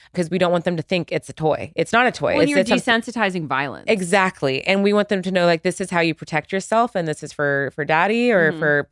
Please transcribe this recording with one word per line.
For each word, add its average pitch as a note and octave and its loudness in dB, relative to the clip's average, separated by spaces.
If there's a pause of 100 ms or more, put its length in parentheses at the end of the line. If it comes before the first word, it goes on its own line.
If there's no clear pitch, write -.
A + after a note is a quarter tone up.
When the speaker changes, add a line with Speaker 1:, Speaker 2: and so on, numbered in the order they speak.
(140)
Speaker 1:
'cause E3+ -2
we F#3 -2
don't F3 2
want F3 0
them F3+ 0
to D#3 -4
think F3 -4
it's - -6
a C3+ -16
toy. D3+ -2
It's - -2
not A#3+ 4
a A#3 2
toy. - -2
Speaker 2:
When - 2
Speaker 1:
It's, - 2
Speaker 2:
you're - 2
Speaker 1:
it's A3 -2
something A3+ 0
Speaker 2:
desensitizing F#3+ -2
violence. C3+ -4
Speaker 1:
Exactly. F#3 0
And G3 2
we G3+ 2
want G#3 2
them F#3+ -2
to F#3+ -6
know, F3+ 2
like, E3+ 2
this F3+ -2
is F#3 -6
how F3 0
you E3 0
protect - -6
yourself A3+ 0
and E3+ -2
this D3+ -6
is D3 -14
for, C#3 -2
for D3+ -6
daddy G3+ 2
or E3+ 4
Speaker 2:
Mm-hmm. D#3+ -8
Speaker 1:
for D3 2